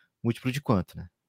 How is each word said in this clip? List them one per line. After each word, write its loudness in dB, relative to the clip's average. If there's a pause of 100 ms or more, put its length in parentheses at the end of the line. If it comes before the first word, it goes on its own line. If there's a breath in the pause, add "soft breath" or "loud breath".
(240)
Múltiplo -2
de -6
quanto, 0
né? -12 (220)